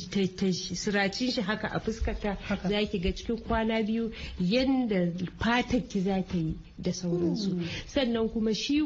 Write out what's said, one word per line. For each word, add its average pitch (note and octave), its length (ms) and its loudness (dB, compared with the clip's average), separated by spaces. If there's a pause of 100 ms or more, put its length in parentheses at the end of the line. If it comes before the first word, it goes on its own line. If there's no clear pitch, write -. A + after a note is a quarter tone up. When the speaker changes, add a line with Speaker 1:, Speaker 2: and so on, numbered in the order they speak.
(120)
Speaker 1:
ta, G3 160 4 (100)
ta G3+ 160 0
siracin G3 800 0
shi B3+ 100 0
haka G#3+ 320 -2
a - 60 -2
fuskar A3 420 -2
ta, G3 160 -2 (100)
Speaker 2:
Haka. F#3 220 -2
Speaker 1:
za G#3 160 2
ki G#3 140 -2
ga F#3 120 0
cikin A3+ 300 -4
kwana A3+ 420 2
biyu A3 280 0 (280)
yanda G#3+ 720 4 (280)
fatar A#3+ 500 2
ki G3+ 120 -2
za F#3+ 200 2
ta F3+ 160 -4
yi D#3+ 180 0 (220)
da F3+ 140 -2
sauransu. F3 680 0
Speaker 2:
Hmm. E3+ 80 -2 (220)
Speaker 1:
Sannan A#3 420 2
kuma A3 240 0
shi C#4+ 320 2